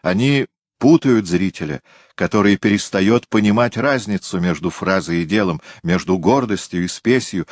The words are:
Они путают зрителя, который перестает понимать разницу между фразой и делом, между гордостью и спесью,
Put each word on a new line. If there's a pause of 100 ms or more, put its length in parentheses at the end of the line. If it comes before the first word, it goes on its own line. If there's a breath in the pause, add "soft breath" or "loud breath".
Они (340)
путают
зрителя, (320 soft breath)
который
перестает
понимать
разницу
между
фразой
и
делом, (220 loud breath)
между
гордостью
и
спесью,